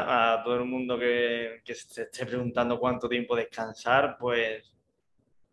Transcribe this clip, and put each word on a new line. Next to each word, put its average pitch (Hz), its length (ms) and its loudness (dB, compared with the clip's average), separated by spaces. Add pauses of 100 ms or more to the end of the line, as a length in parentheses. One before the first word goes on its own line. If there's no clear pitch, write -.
a 117 380 4
todo 123 120 0
el 123 100 -2
mundo 127 320 -2
que, 120 680 0
que 120 100 -10
se - 280 -12
esté 123 240 -8
preguntando 120 520 0
cuánto 120 300 0
tiempo 120 260 -2
descansar, 113 840 0
pues 117 500 -2 (840)